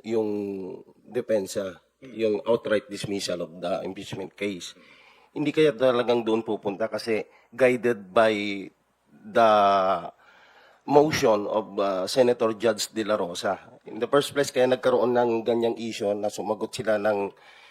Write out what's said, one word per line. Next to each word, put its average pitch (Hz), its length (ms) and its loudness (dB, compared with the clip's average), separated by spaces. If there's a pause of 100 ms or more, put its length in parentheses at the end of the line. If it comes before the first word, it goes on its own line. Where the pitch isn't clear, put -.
yung 110 240 -2 (800)
depensa, 101 720 -4 (240)
yung 110 400 -2
outright 107 480 0
dismissal 95 560 -6
of 78 40 -16 (120)
the 90 240 -2
impeachment 95 480 -10
case. 98 400 -8 (560)
Hindi 147 240 -2
kaya 156 160 6
talagang 120 560 2
doon 113 160 2
pupunta 101 480 -4
kasi 107 320 -4 (320)
guided 120 560 2
by 104 560 2 (400)
the 110 440 2 (1400)
motion 139 560 4
of, 101 320 -4
uh, 95 320 0
Senator 120 480 2
Judge 107 320 -2
De 107 160 -4
La 107 80 0
Rosa. 92 400 -4 (320)
In 110 160 -6
the - 80 -4
first 139 240 2
place, 139 160 0
kaya 127 160 2
nagkaroon 123 480 2
ng 117 320 0
ganyang 117 320 0
issue 107 320 -4
na 104 160 -2
sumagot 107 480 -6
sila 107 240 0
ng 101 320 0 (400)